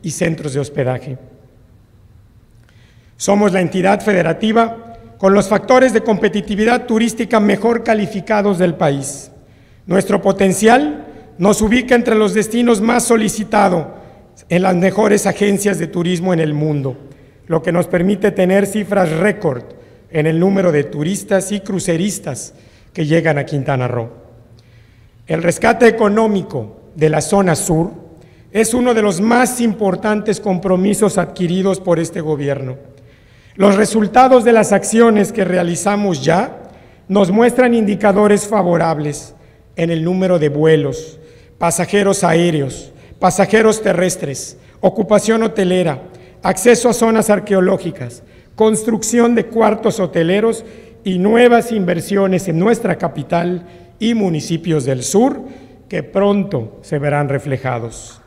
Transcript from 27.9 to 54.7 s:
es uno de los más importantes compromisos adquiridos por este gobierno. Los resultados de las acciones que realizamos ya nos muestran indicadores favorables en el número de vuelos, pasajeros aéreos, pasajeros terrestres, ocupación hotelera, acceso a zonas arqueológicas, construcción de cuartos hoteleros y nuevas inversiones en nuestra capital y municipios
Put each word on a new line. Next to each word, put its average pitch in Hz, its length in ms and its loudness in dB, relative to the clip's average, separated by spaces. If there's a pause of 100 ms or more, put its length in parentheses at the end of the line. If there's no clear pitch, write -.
es 220 220 0
uno 247 200 2
de 220 80 2
los 196 200 0
más 247 400 2
importantes 214 760 -2
compromisos 190 800 0
adquiridos 185 640 -2
por 175 200 0
este 165 220 -6
gobierno. 139 560 -6 (800)
Los 196 200 4
resultados 220 680 4
de 233 80 4
las 220 200 4
acciones 208 600 2
que 196 140 -2
realizamos 180 800 -2
ya 175 400 -2 (440)
nos 190 240 2
muestran 240 420 4
indicadores 208 720 2
favorables 165 880 -2 (420)
en 165 140 -2
el 160 140 -2
número 185 360 0
de 151 100 2
vuelos, 147 720 0 (380)
pasajeros 190 680 0
aéreos, 165 680 0 (280)
pasajeros 214 600 2
terrestres, 175 760 -4 (240)
ocupación 214 600 0
hotelera, 180 580 0 (420)
acceso 240 460 2
a 220 40 2
zonas 220 360 0
arqueológicas, 185 960 0 (320)
construcción 226 800 2
de 226 100 0
cuartos 214 540 0
hoteleros 190 640 -2 (380)
y 185 140 -4
nuevas 233 540 4
inversiones 190 760 -2
en 165 120 -2
nuestra 226 380 0
capital 170 680 -4 (340)
y 226 140 -2
municipios 165 720 -2